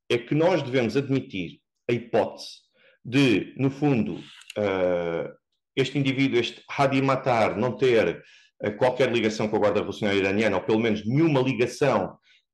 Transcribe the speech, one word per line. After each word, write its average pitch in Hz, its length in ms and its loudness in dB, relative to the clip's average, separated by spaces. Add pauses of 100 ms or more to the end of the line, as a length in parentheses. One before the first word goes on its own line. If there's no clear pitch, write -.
é 120 80 2
que - 180 -4
nós 160 280 2
devemos 123 340 -2
admitir 117 640 -4 (280)
a - 40 0
hipótese - 560 -2 (560)
de, 123 520 2
no 135 140 0
fundo, 117 520 0 (340)
eh, 90 760 0 (440)
este 131 240 -2
indivíduo, 135 400 0
este - 300 -4
Hadi 135 320 0
Matar, 123 560 0
não 117 180 -2
ter, 110 480 2 (400)
eh, 104 80 -2
qualquer 127 400 0
ligação 110 380 0
com 110 80 -2
a - 20 2
Guarda 101 200 2
Revolucionária 98 400 -2
Iraniana, 98 380 0
ou 90 60 -2
pelo 110 160 0
menos 107 280 -2
nenhuma 139 340 2
ligação, 123 800 0 (360)